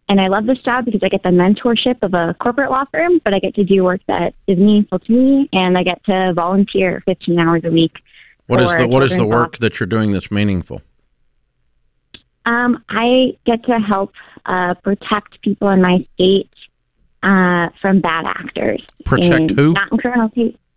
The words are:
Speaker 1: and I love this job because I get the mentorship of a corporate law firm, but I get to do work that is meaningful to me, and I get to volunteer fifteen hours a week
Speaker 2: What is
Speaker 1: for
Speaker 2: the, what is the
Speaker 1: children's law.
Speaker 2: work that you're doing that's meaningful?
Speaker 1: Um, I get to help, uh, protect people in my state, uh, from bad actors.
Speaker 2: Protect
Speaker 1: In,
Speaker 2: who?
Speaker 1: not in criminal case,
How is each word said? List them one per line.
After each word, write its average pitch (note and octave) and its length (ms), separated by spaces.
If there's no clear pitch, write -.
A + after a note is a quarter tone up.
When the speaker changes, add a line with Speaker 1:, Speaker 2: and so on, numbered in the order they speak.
Speaker 1:
and G3 140
I F#3+ 60
love G3 180
this B3+ 140
job B3 260
because G#3+ 180
I F#3+ 60
get G3 140
the F3+ 80
mentorship G#3 720
of F#3+ 100
a E3+ 260
corporate B3+ 320
law C4 220
firm, E4+ 320
but G3+ 80
I G3 60
get F#3+ 160
to G#3 100
do F#3+ 180
work F#3 240
that F3 280
is F#3+ 120
meaningful G#3 400
to - 140
me, C4+ 420
and F#3 240
I F3+ 40
get F3 220
to F#3 300
volunteer F#3 720
fifteen F3 320
hours E3 260
a E3+ 60
week E3 220
Speaker 2:
What A#2+ 120
is A#2+ 100
Speaker 1:
for - 100
Speaker 2:
the, A#2+ 80
what C3 140
is C3 80
the - 60
Speaker 1:
children's G#2+ 160
law. A#2 80
Speaker 2:
work A#2+ 180
that A2 220
you're A2 60
doing G#2+ 240
that's F#2+ 200
meaningful? G2+ 520
Speaker 1:
Um, A#3+ 420
I B3 560
get A#3 200
to A#3 140
help, G3+ 340
uh, F3+ 280
protect - 680
people G3+ 260
in F#3+ 140
my F3+ 320
state, F#3+ 360
uh, F3+ 460
from G3 200
bad E3 260
actors. - 560
Speaker 2:
Protect D#3+ 480
Speaker 1:
In, - 40
Speaker 2:
who? D3 160
Speaker 1:
not G3 200
in A3 60
criminal A#3+ 320
case, A3+ 260